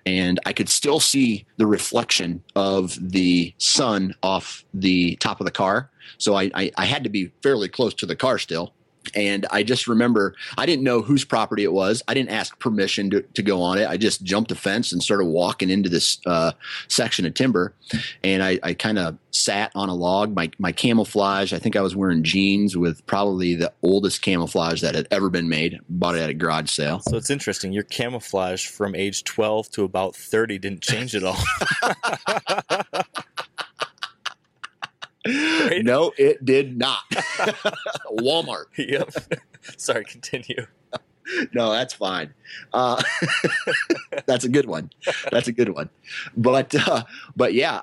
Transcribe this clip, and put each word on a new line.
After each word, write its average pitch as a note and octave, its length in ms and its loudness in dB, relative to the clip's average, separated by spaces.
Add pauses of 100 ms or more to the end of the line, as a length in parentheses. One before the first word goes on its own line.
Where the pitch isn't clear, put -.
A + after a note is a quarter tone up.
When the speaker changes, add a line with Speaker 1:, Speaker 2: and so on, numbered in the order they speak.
Speaker 1:
and F#2 400 2
I F#2+ 80 -2
could F#2+ 160 -2
still D3 300 2
see B2 480 2 (120)
the A2 80 4
reflection G2 760 0 (140)
of G2 440 2
the F2+ 580 2
sun G2 640 2
off F#2 420 -2 (100)
the F#2 420 4
top G#2 240 -2
of G2+ 40 -4
the F2 80 -4
car. G2+ 380 0 (280)
So G#2 160 2
I, G2 200 2
I, F#2 220 -2
I F#2 100 0
had C#3 180 -2
to A2 60 -4
be F#2+ 200 -4 (120)
fairly A2+ 260 2
close A2+ 260 0
to - 120 -6
the E2+ 100 -4
car B2+ 220 0
still. - 360 -6 (400)
And G2+ 360 0
I G#2 120 2
just B2+ 260 0
remember, A2+ 460 4 (240)
I B2+ 80 0
didn't D3 180 2
know B2 160 4
whose C3 240 2
property G#2+ 400 0
it F2 80 2
was. G2 340 2
I A2+ 60 -2
didn't B2+ 160 0
ask G2+ 300 -4
permission G2+ 520 0
to, G2 120 2
to - 200 -6
go F#2+ 200 2
on F2+ 160 2
it. G#2 100 2
I D#2+ 80 -2
just G2+ 260 0
jumped F#2+ 280 0
the F#2+ 40 -4
fence G2+ 380 -2
and F2 100 -2
started G2+ 220 2
walking F2 460 0
into G2 180 2
this, - 380 0
uh, E2 260 2 (340)
section A2+ 380 0
of D#2+ 80 -2
timber. G2 400 2 (500)
And F#2+ 200 2
I, F#2 200 2
I E2+ 120 -2
kinda F#2 420 -2 (140)
sat G#2 440 -2
on G2 140 -2
a F#2 60 -2
log. F#2+ 400 2
My, E2+ 240 0
my F2+ 120 -2
camouflage, G2+ 840 2
I E2+ 40 -2
think G#2 180 -2
I G#2 40 2
was F#2+ 160 0
wearing F2+ 260 2
jeans G2 540 2
with E2+ 300 0
probably F#2 480 0
the E2 180 -2 (100)
oldest F#2+ 380 4
camouflage E2+ 640 0
that - 120 0
had D#2+ 160 -2
ever G2 200 2
been F2 180 -2
made. E2 400 -2
Bought F2 280 0
it E2 40 0
at D#2+ 80 -2
a D2+ 60 -4
garage D#2 360 -2
sale. D2+ 300 -2
Speaker 2:
So - 160 -2
it's A2+ 140 -4
interesting. G#2 420 -4
Your G2+ 120 -2
camouflage G2 840 -4
from G2 280 -4
age G2 300 -4
twelve G#2+ 460 0
to G#2 140 -2
about F#2 300 -2
thirty A2 440 -2
didn't F#2+ 240 -8
change A2+ 340 -4
at F#2 80 -2
all. F#2 140 -2 (440)
<laughs> - 1500 -4 (2000)
Right? C#4+ 580 0
Speaker 1:
No, D3 320 4
it C#3 280 4
did C3 340 2
not. B2+ 320 -2
<laughs> - 0 - (1000)
Walmart. B2 560 0 (100)
Speaker 2:
Yep. C#3 340 -2 (340)
<laughs> - 320 -20
Sorry, A#2 280 -2
continue. - 600 -8 (840)
Speaker 1:
No, A#2 180 2
that's A2+ 240 0
fine. F#2 380 -4 (400)
Uh, B2 280 0 (640)
<laughs> - 640 -4
that's B2+ 180 0
a B2+ 40 -2
good C3+ 180 4
one. E2+ 240 -8 (400)
That's A#2+ 160 2
a B2 60 -4
good A#2 160 2
one. D#2+ 220 -6 (460)
But, B2+ 380 2
uh, C#3 300 2 (320)
but A#2 180 4
yeah, B2+ 280 0